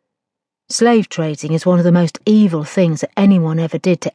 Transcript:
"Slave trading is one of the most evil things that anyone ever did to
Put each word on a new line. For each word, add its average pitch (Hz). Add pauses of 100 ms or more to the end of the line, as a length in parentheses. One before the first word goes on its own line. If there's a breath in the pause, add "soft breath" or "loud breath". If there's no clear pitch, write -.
(680)
"Slave 233
trading 156
is 160
one 180
of 170
the 175 (100)
most 165
evil 208
things 165
that -
anyone 175
ever 165
did 175
to -